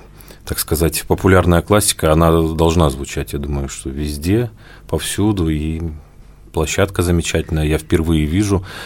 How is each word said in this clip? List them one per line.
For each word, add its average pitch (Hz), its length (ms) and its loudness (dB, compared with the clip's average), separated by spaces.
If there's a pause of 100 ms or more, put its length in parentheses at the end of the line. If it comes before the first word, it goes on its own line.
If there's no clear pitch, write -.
(440)
так - 160 -6
сказать, - 480 -2
популярная 87 540 4
классика, 98 500 2
она 82 200 6
должна 82 580 2
звучать, 69 420 -8
я 76 80 -6
думаю, 69 300 -6
что - 200 -12
везде, 76 640 -2 (380)
повсюду, 98 580 0
и 80 340 -2 (720)
площадка 98 500 -2
замечательная. 85 600 0
Я 76 140 2
впервые 80 480 0
вижу, 95 400 0 (200)